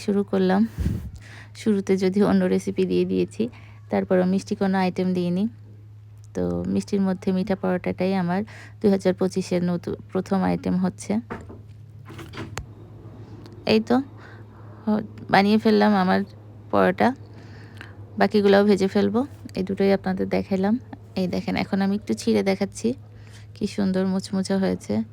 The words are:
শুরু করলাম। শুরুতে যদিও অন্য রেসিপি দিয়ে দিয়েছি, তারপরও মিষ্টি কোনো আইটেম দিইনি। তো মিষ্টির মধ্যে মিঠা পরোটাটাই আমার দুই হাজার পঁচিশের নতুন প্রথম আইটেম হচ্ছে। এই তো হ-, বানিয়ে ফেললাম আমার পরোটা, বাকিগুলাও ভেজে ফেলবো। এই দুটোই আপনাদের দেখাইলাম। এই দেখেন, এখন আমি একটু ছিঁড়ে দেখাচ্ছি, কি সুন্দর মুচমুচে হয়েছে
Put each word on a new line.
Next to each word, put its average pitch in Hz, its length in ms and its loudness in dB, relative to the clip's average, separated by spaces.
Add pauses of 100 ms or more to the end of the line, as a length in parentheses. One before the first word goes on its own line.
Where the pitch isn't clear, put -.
শুরু 202 180 2
করলাম। 190 380 2 (1000)
শুরুতে 196 360 2
যদিও 190 300 4
অন্য 190 180 4
রেসিপি 190 400 0
দিয়ে 180 200 2
দিয়েছি, - 380 0 (460)
তারপরও 185 360 2
মিষ্টি 190 300 0
কোনো 196 220 0
আইটেম 185 360 0
দিইনি। 180 320 0 (880)
তো 90 100 -2 (300)
মিষ্টির 196 280 0
মধ্যে 190 360 0
মিঠা 185 180 0
পরোটাটাই 185 580 0
আমার 185 280 0 (380)
দুই 208 120 4
হাজার 190 220 4
পঁচিশের 185 500 -2
নতুন 175 300 -2 (160)
প্রথম 190 340 0
আইটেম 175 340 0
হচ্ছে। - 340 -2 (2500)
এই 214 160 4
তো 240 140 0 (840)
হ-, - 240 -2 (240)
বানিয়ে 202 280 6
ফেললাম 214 340 4 (120)
আমার 190 180 2 (480)
পরোটা, 196 380 4 (1080)
বাকিগুলাও 202 480 6
ভেজে 196 220 4
ফেলবো। 202 340 2 (340)
এই 190 80 -2
দুটোই 196 300 2
আপনাদের 190 360 0
দেখাইলাম। 190 460 0 (400)
এই 185 120 0
দেখেন, 185 280 -2
এখন 196 260 -2
আমি 196 140 2
একটু 214 180 -4
ছিঁড়ে 220 300 2
দেখাচ্ছি, 196 440 -2 (680)
কি - 140 -6
সুন্দর 190 380 0
মুচমুচে 190 520 -2
হয়েছে 185 360 -2 (200)